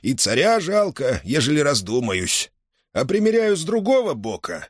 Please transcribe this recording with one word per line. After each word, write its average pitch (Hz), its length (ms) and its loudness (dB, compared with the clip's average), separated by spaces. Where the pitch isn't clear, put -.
И 131 120 0
царя 156 460 2
жалко, 165 640 0
ежели 139 360 0
раздумаюсь. 110 920 -2
А 117 120 0
примеряю 214 520 2
с 165 60 -6
другого 220 520 0
бока, 101 560 -8